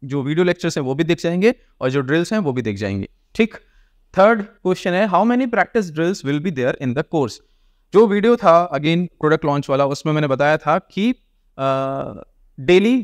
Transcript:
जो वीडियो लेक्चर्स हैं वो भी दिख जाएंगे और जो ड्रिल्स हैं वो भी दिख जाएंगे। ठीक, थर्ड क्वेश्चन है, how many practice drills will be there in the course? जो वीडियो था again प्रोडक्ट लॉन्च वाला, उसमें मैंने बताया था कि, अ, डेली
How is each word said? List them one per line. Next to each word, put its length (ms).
जो 180
वीडियो 220
लेक्चर्स 340
हैं 60
वो 100
भी 100
दिख 160
जाएंगे 340
और 100
जो 100
ड्रिल्स 320
हैं 80
वो 120
भी 100
दिख 140
जाएंगे। 320
ठीक, 200
थर्ड 240
क्वेश्चन 480
है, 180
how 160
many 300
practice 360
drills 340
will 220
be 60
there 300
in 60
the 140
course? 300
जो 140
वीडियो 300
था 340
again 360
प्रोडक्ट 380
लॉन्च 260
वाला, 160
उसमें 260
मैंने 140
बताया 300
था 220
कि, 360
अ, 540
डेली 440